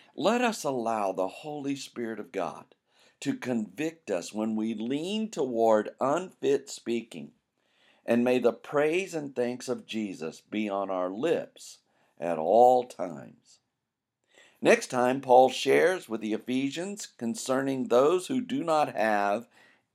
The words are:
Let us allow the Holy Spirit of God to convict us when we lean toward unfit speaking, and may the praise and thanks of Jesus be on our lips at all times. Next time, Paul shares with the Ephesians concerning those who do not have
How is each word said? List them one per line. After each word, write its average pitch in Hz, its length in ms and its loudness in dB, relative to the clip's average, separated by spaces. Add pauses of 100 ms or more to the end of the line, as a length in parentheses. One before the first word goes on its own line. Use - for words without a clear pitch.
(140)
Let 220 280 0
us 233 200 -2
allow 113 500 -2
the 92 160 -2
Holy 143 460 -8
Spirit 113 460 -8
of - 100 -14
God 82 440 -8 (460)
to 139 140 -2
convict 123 760 -6
us 90 240 -4
when 110 220 -2
we 110 180 -2
lean 160 560 -4
toward 113 680 2
unfit 139 680 0
speaking, 117 640 -8 (720)
and 120 180 4
may 123 160 4
the 117 140 4
praise 160 640 -2
and 147 200 -8
thanks 123 340 -4
of 113 180 -6
Jesus 92 560 -8
be 107 260 -4
on 98 220 -2
our 92 180 -2
lips 117 680 -4 (400)
at 85 180 -4
all 120 480 4
times. 80 760 -14 (1000)
Next - 280 4
time, 127 340 2
Paul 127 260 8
shares 147 640 2
with 107 100 -4
the 107 140 -2
Ephesians 139 720 -4
concerning 131 800 -4
those 143 420 4
who 127 160 -2
do 139 200 -4
not 151 320 0
have 104 540 0 (460)